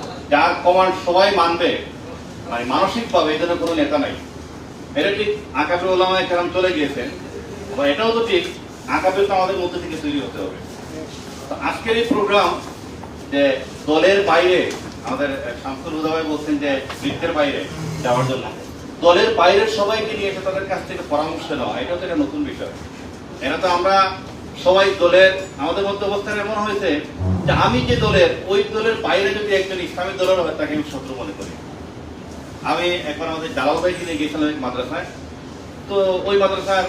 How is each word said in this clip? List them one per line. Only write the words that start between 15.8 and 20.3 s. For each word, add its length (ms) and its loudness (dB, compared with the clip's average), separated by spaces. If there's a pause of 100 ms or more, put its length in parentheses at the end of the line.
হুদা 160 -2
ভাই 140 0
বলছেন 340 -2
যে 240 0 (220)
বৃত্তের 300 -2
বাইরে 300 0 (400)
যাওয়ার 240 2
জন্য, 180 -2 (560)
দলের 340 6
বাইরের 320 6
সবাইকে 500 0
নিয়ে 120 -2
এসে 140 -6